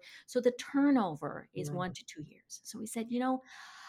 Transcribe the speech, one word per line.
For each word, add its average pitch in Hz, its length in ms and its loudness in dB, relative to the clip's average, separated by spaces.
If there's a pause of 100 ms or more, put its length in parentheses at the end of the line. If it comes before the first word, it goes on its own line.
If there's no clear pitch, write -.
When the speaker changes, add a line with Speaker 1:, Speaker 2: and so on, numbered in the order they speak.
(280)
Speaker 1:
So 247 120 0
the 240 120 6
turnover 240 1040 2
is 147 180 -4
Speaker 2:
Mm. - 20 -4
Speaker 1:
one 180 200 -2
to - 120 -14
two 156 180 -12
years. - 400 -18
So - 160 -12
we 220 60 -8
said, 226 240 -6
"You 240 100 0
know, 262 220 2 (480)